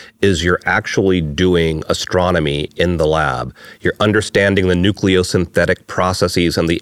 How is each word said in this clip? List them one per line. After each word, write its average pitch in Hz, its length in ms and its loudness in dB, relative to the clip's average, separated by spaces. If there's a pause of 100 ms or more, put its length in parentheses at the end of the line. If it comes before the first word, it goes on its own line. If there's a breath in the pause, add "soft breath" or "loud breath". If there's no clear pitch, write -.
(220 loud breath)
is 92 220 2
you're 87 240 0
actually 95 540 0
doing 82 680 0
astronomy 82 840 -2
in 87 220 0
the 78 100 0
lab. 67 480 -2 (260 loud breath)
You're - 180 -2
understanding 101 680 2
the 90 80 2
nucleosynthetic 92 1120 0
processes 92 680 0
and 85 120 0
the 85 120 0